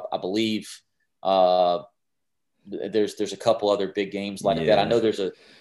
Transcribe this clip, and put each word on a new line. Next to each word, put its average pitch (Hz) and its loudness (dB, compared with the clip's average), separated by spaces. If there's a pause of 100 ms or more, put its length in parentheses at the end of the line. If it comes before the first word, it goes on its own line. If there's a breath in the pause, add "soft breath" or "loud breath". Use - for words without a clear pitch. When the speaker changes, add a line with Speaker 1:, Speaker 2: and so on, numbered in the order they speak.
(120)
Speaker 1:
I, - -2
I - -4
believe, 107 -2 (560)
uh, 90 4 (880)
th-, 92 -8
there's, 104 0
there's 98 -4
a 98 -10
couple 107 0
other 98 0
big 98 -4
games 98 -8
like 95 0
that. 101 4
I 98 4
Speaker 2:
Yeah. 104 0
Speaker 1:
know 113 2
there's 107 0
a, 92 -4 (280 soft breath)